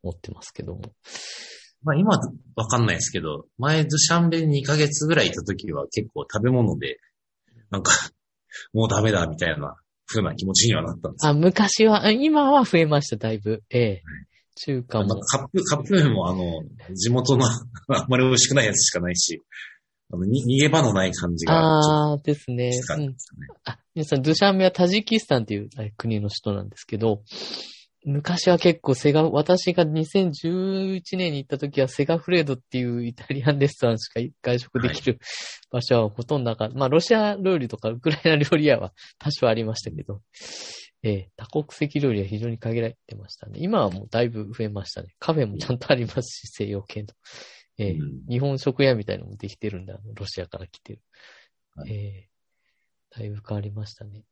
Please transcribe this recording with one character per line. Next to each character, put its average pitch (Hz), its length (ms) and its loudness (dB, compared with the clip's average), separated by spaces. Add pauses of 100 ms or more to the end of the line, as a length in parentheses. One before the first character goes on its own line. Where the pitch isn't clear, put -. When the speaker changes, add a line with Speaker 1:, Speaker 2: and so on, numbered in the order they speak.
Speaker 1:
思 90 100 -6
っ - 80 -12
て - 100 -14
ま - 120 -16
す - 100 -20
け - 100 -14
ど - 120 -10
も。 101 80 -14 (1000)
Speaker 2:
ま 147 120 0
あ、 - 20 2
今 185 220 6 (380)
わ 113 100 -2
か 127 120 2
ん 113 80 4
な 98 60 2
い 82 40 0
で 78 40 -4
す - 100 -4
け 92 100 -4
ど、 76 260 -8 (120)
前、 151 260 2
ド - 40 -4
ゥ 156 80 0
シ - 160 4
ャ 170 80 4
ン 170 80 6
ベ 165 140 2
に 143 180 2
二 135 40 -8
ヶ 143 120 0
月 151 300 2
ぐ 165 80 4
ら 143 80 6
い 92 60 2
い - 20 0
た - 120 -6
時 98 300 -6
は 69 160 -6
結 107 240 -4
構 - 180 -8
食 107 140 -2
べ 127 60 4
物 110 280 2
で、 67 200 -8 (720)
な 101 80 -4
ん 95 40 -6
か、 - 100 2
<laughs> - 840 -8
も 110 120 2
う - 20 0
ダ 101 140 2
メ 110 100 4
だ 87 140 2
み 78 120 -6
た 85 120 0
い 78 80 -2
な 69 180 -8 (300)
風 110 160 -2
な 76 120 -2
気 95 100 -8
持 95 80 -2
ち - 140 4
に 113 80 2
は 80 80 0
な 82 100 -6
っ - 80 -12
た - 80 -6
ん 69 40 -8
で - 60 -16
す 156 80 2
よ。 151 40 6
Speaker 1:
あ、 147 40 4
昔 185 520 4
は、 214 180 4
あ、 214 60 6
今 285 420 4
は 277 120 8
増 180 140 2
え 165 80 6
ま 147 140 4
し - 80 -6
た、 117 80 -4
だ 110 160 -2
い 110 60 -4
ぶ。 107 320 -4
え 123 80 2
え。 120 40 6
Speaker 2:
は 104 120 2
い。 90 60 -12 (560)
Speaker 1:
中 131 260 -4
華 113 200 -2
も。 95 40 2
Speaker 2:
ま 104 80 0
あ、 95 60 -6
カ - 240 -2
ッ - 40 -12
プ、 - 160 0
カ 151 120 0
ッ 143 80 -4
プ 196 100 0
麺 151 180 6
も 92 160 0
あ 92 60 0
の、 85 280 -4 (320)
地 95 140 -2
元 127 280 4
の、 123 120 4
<laughs> - 400 -6
あ 127 180 0
ん 127 40 -4
ま 127 80 4
り 127 60 6
美 131 100 4
味 120 60 4
し - 80 6
く 135 60 0
な 139 80 6
い 110 40 2
や 101 80 0
つ - 140 2
し - 20 2
か 87 100 -4
な 87 100 -2
い 87 60 -4
し、 - 240 -2 (720)
あ 87 40 -8
の、 90 80 -2
に-、 120 200 2
逃 131 160 2
げ 151 80 4
場 156 140 4
の 117 100 2
な 95 140 2
い 90 60 -2
感 87 220 -4
じ 82 120 -4
が 160 80 4
ち - 20 6
ょ 165 40 6
っ - 20 4
と 160 40 4 (460)
Speaker 1:
あ 143 60 -2
ー、 147 60 -10
で 147 100 0
す 147 160 -10
ね。 123 220 -2
Speaker 2:
き 123 80 0
つ 127 60 -10
か 156 80 -4
っ - 40 -4
た 151 60 -4
で 135 120 -6
す - 200 -20
ね。 135 120 -16
Speaker 1:
う - 40 -20
ん。 - 120 -20
あ、 - 140 -10 (160)
皆 156 100 -2
さ 147 120 0
ん、 131 60 0
ド 156 100 2
ゥ - 20 6
シ 202 100 2
ャ 196 80 6
ン 190 60 2
ベ 190 60 4
は 185 80 6
タ 180 140 4
ジ 202 160 2
キ 226 160 2
ス - 80 -4
タ 139 120 2
ン 107 80 -2
と 104 80 -4
い 101 40 -2
う、 107 200 -8
え、 107 180 -8
国 110 240 -2
の 104 80 -2
首 - 120 -8
都 104 120 -2
な 98 100 -2
ん 98 60 -10
で 104 80 -16
す - 80 -20
け 110 140 -8
ど、 107 240 2 (840)
昔 147 440 -2
は 175 100 6
結 170 220 2
構 135 140 2
セ 143 180 2
ガ、 156 160 4
私 175 460 2
が 175 100 4
二 156 220 0
千 190 260 0
十 190 640 -4
一 185 220 -8
年 180 140 0
に 143 60 -2
行 131 80 -8
っ - 0 -
た 139 120 -4
時 143 240 0
は 131 60 2
セ 139 180 -2
ガ 165 120 0
フ 165 120 -6
レ 180 100 4
ー 156 40 2
ド 139 100 -2
っ - 20 -6
て 127 220 -8
い 123 120 -2
う 120 160 -4
イ 120 60 -6
タ - 140 -16
リ 135 180 -4
ア 147 80 4
ン 143 60 0
レ 139 100 4
ス - 100 -4
ト 123 100 2
ラ 113 60 2
ン 110 40 -4
し - 100 -10
か - 120 -6 (220)
外 123 160 0
食 123 220 -4
で 123 100 0
き - 140 -8
る 120 80 2
Speaker 2:
は - 40 -2
い。 - 40 -20 (500)
Speaker 1:
場 120 120 -2
所 - 120 2 (100)
は 104 60 -2
ほ 120 140 -8
と 147 140 -2
ん 127 60 -2
ど 117 60 0
な 110 60 -4
か 110 100 -4
っ - 40 -6
た。 123 80 -10
ま 135 80 2
あ、 - 20 2
ロ 151 100 4
シ 170 160 4
ア 208 220 2
料 190 220 0
理 123 100 -2
と 113 80 -8
か 110 140 -4
ウ 120 100 -8
ク 160 100 0
ラ 147 60 0
イ - 80 -12
ナ 160 120 6
料 147 200 2
理 151 80 2
屋 139 140 6
は 95 140 -8 (260)
多 151 120 -4
少 131 180 2
あ 110 60 4
り 113 100 -2
ま 110 120 -4
し - 80 -12
た 110 60 -8
け - 120 -10
ど、 104 200 -12 (800)
え 107 80 -2
え、 98 260 -6
多 113 100 -16
国 151 240 -4
籍 147 300 -2
料 139 120 2
理 104 80 0
は 98 60 -2
非 104 120 -6
常 117 100 -4
に 113 100 -6
限 117 220 -4
ら 113 80 -2
れ 113 80 -10 (100)
て 107 100 -16
ま 101 120 -18
し - 80 -20
た - 120 -20
ね。 101 100 -16
今 196 220 0
は 104 100 2
も 95 140 -10
う 113 60 -20
だ 117 120 0
い 123 80 0
ぶ 107 160 -8
増 113 180 -8
え 107 40 -6
ま 101 180 -8
し - 80 -16
た 92 80 -12
ね。 87 160 -20
カ - 160 -2
フ 156 60 0
ェ 120 60 0
も 104 120 -8
ち - 100 -10
ゃ 127 40 -2
ん 123 60 -2
と - 140 0
あ - 20 8
り 120 120 -2
ま - 160 -4
す - 240 -14
し、 - 160 -14
Speaker 2:
う - 20 -2
ん。 - 20 -6
Speaker 1:
西 104 60 -8
洋 98 100 -6
系 107 200 -12
の。 101 60 -14 (720)
え 104 100 -2
え、 - 40 -2
Speaker 2:
う 78 100 -4
ん。 65 260 -10
Speaker 1:
日 123 100 -2
本 139 200 -2
食 131 240 0
屋 135 120 6
み 104 100 -4
た 98 80 -6
い 98 60 -4
な 85 60 -12
の 92 60 -16
も 101 60 -16
で 104 120 -10
き - 80 -14
て 110 120 -8
る 95 120 -8
ん 92 40 -16
で、 92 80 -16
あ 95 40 -16
の、 107 180 -18
ロ 98 120 -12
シ - 140 -10
ア 87 60 -8
か - 100 -16
ら 92 100 -14
来 - 120 -20
て - 160 -20
る。 107 60 -20 (760)
Speaker 2:
は - 120 -16
い。 107 60 -10
Speaker 1:
え - 20 -6
え、 101 340 -12 (840)
だ 117 140 -12
い 104 40 -8
ぶ 104 180 -10
変 107 100 -6
わ 104 40 -4
り 101 100 -8
ま 107 160 -10
し - 80 -20
た 107 120 -20
ね。 104 260 -20